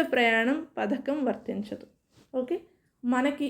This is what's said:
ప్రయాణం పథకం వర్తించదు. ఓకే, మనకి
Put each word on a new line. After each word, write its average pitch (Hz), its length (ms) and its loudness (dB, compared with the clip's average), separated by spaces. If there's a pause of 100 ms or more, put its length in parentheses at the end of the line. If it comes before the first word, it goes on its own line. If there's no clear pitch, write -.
(100)
ప్రయాణం 233 480 4 (160)
పథకం 233 500 -2
వర్తించదు. - 640 -6 (480)
ఓకే, 254 220 -2 (480)
మనకి 269 460 0